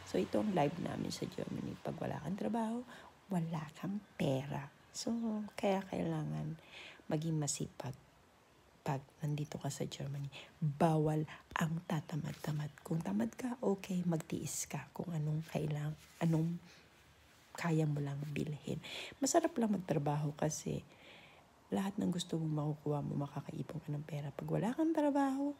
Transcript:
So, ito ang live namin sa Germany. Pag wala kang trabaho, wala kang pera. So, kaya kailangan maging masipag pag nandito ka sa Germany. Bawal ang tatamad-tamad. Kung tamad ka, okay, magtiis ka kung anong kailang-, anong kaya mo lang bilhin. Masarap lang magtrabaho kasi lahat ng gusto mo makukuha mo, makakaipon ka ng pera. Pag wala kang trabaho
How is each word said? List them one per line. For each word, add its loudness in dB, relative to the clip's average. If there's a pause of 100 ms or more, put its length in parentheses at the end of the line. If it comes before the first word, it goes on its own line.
So, 0
ito 2
ang 2
live 4
namin -2
sa -4
Germany. -6
Pag -4
wala -4
kang 0
trabaho, 0 (480)
wala 0 (160)
kang -4 (160)
pera. 0 (240)
So, -2 (400)
kaya 4
kailangan -2 (480)
maging 2
masipag -4 (880)
pag 0 (240)
nandito 0
ka 0
sa -2
Germany. -4 (320)
Bawal 4 (320)
ang 2
tatamad-tamad. -4
Kung 0
tamad 0
ka, -4
okay, 2
magtiis -2
ka -8
kung -6
anong 2 (160)
kailang-, 0 (240)
anong 4 (920)
kaya 4
mo 2
lang -4 (160)
bilhin. -4 (400)
Masarap 4
lang 4
magtrabaho 2
kasi -2 (880)
lahat 0
ng 4
gusto 0
mo 0
makukuha 0
mo, -2 (160)
makakaipon -6
ka -8
ng -4
pera. -6
Pag -6
wala 2
kang 4
trabaho 4